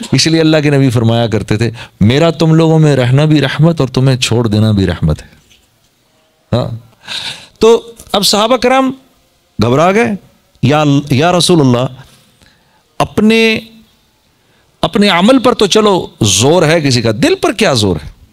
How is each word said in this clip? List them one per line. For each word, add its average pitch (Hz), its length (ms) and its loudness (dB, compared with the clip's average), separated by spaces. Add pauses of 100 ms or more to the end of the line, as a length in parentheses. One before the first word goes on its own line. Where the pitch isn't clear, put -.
(140)
इसलिए 160 260 0
अल्लाह 156 200 2
के 147 100 0
नबी 135 200 2
फरमाया 117 360 0
करते 110 320 -4
थे, 113 160 -4 (280)
"मेरा 143 280 2
तुम 160 240 0
लोगों 160 240 2
में 151 180 2
रहना 131 300 2
भी 151 140 2
रहमत 147 400 0
और 131 80 0
तुम्हें 131 300 0
छोड़ 117 300 -2
देना 107 240 0
भी 98 140 0
रहमत 85 340 -2
है।" - 100 -20 (1200)
हाँ, 117 440 -8 (640)
तो 220 360 2 (180)
अब 202 80 -2
सहाबा 220 340 0
कराम 262 380 -2 (680)
घबरा 139 320 0
गए, 220 240 -2 (480)
"या, 151 360 2 (120)
या 151 180 2
रसूलल्लाह, 135 720 0 (1000)
अपने, 226 680 0 (1120)
अपने 202 260 0
अमल 196 300 2
पर 240 160 0
तो 214 120 0
चलो 208 560 -2
जोर 139 420 2
है 160 180 0
किसी 123 200 0
का, 110 100 0
दिल 277 220 0
पर 381 180 -4
क्या 185 220 -2
जोर 101 220 0
है?" - 180 -14 (180)